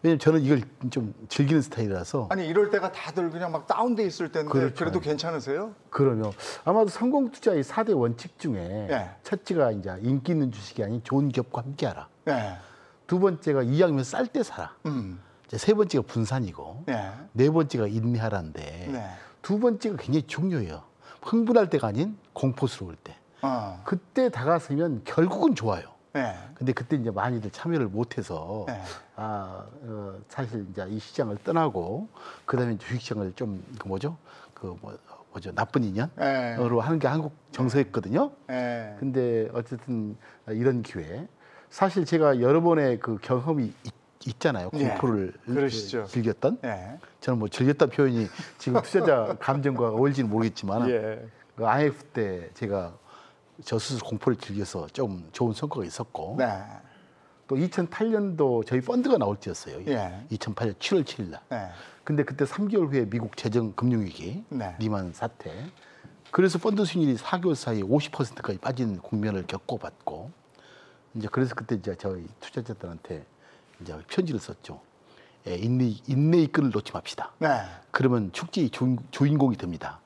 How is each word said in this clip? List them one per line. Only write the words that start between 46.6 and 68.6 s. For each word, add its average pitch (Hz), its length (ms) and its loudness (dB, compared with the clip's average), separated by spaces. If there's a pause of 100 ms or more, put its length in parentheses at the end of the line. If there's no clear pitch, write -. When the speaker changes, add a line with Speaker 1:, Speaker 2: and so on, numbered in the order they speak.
Speaker 2:
네. 107 360 -6 (220)
Speaker 1:
저는 123 200 0
뭐 107 100 -2
즐겼다는 139 440 4
표현이 120 340 2 (300)
지금 123 240 2
투자자 131 540 4
Speaker 2:
<laughs> - 60 -14
Speaker 1:
감정과 135 480 2
어울리지는 131 400 2
모르겠지만 110 600 0
Speaker 2:
예. 113 380 -2 (300)
Speaker 1:
그 113 100 0
아이에프 143 380 2
때 92 480 -4
제가 95 400 -4 (680)
저 113 160 -2
스스로 117 260 -6
공포를 113 320 0
즐겨서 98 500 -6
좀 92 440 -6
좋은 117 220 0
성과가 139 320 -6
있었고 98 520 -8
Speaker 2:
네. 127 80 2 (1040)
Speaker 1:
또 135 80 0
이천팔 180 560 0
년도 156 540 2
저희 127 160 2
펀드가 247 360 2
나올 101 200 2
때였어요. 76 500 -10
Speaker 2:
예. 104 420 -2
Speaker 1:
이천팔 110 380 -4
년 101 120 -4
칠월 170 260 2
칠 - 200 -12
일 82 60 -10
날. - 180 -14
Speaker 2:
네. 101 200 -6 (340)
Speaker 1:
근데 147 200 2
그때 139 220 0
삼 202 220 -2
개월 196 200 2
후에 135 220 2
미국 113 280 -4
재정 113 360 0
금융위기, 117 760 0
Speaker 2:
네. 104 300 -6
Speaker 1:
리만 101 340 -2
사태. - 400 -10 (800)
그래서 180 280 4
펀드 208 240 2
수익률이 156 340 2
사 180 220 -4
개월 170 160 2
사이에 113 260 -2
오십 131 300 2
퍼센트까지 - 480 -4
빠진 117 400 -2